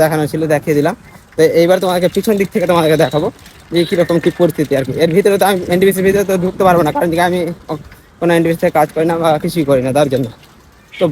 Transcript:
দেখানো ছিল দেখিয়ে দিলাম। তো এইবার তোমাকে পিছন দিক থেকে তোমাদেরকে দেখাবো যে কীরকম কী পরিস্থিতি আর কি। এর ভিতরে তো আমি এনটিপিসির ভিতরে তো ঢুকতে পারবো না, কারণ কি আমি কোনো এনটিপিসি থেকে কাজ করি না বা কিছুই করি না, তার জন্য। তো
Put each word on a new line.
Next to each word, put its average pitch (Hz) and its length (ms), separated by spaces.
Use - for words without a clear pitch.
দেখানো 156 200
ছিল 160 100
দেখিয়ে 147 240
দিলাম। 160 160
তো - 40
এইবার 180 240
তোমাকে 180 220
পিছন 208 240
দিক 196 140
থেকে 180 160
তোমাদেরকে 160 340
দেখাবো 151 240
যে 170 160
কীরকম 170 360
কী 175 60
পরিস্থিতি 165 380
আর 135 80
কি। 131 60
এর 175 120
ভিতরে 202 240
তো 190 100
আমি 196 80
এনটিপিসির 185 340
ভিতরে 196 220
তো 190 40
ঢুকতে 185 240
পারবো 175 180
না, 147 80
কারণ 175 180
কি 165 40
আমি 180 120
কোনো 170 160
এনটিপিসি 165 260
থেকে 175 160
কাজ 151 160
করি 160 160
না 170 120
বা 160 60
কিছুই 165 260
করি 131 160
না, 131 120
তার 147 140
জন্য। 120 140
তো 185 120